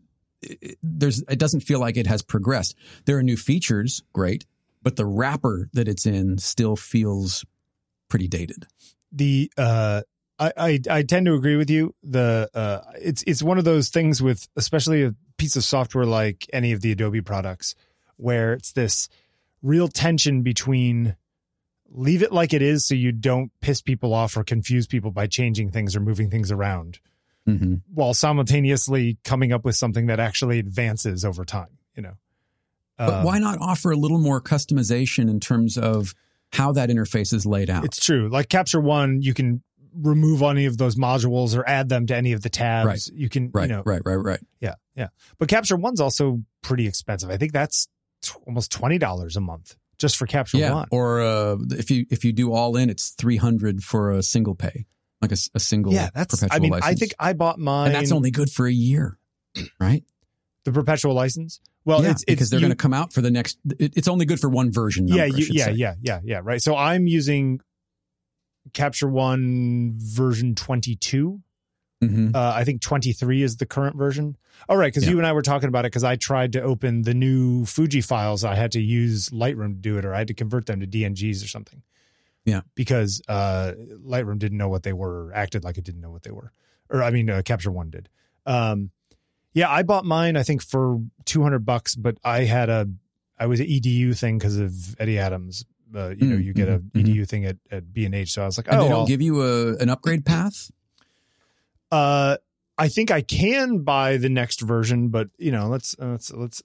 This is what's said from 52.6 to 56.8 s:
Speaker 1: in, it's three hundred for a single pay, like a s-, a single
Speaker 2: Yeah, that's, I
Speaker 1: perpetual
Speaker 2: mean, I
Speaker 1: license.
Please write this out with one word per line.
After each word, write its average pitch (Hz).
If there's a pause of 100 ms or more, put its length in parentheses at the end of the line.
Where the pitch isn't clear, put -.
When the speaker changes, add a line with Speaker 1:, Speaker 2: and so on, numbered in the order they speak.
Speaker 1:
in, 127
it's -
three 117
hundred 104
for 101
a 95
single 107
pay, - (340)
like 110
a 101
s-, -
a 113
single 107
Speaker 2:
Yeah, 92
that's, 170
I 101
Speaker 1:
perpetual 156
Speaker 2:
mean, 156
I 87
Speaker 1:
license. 165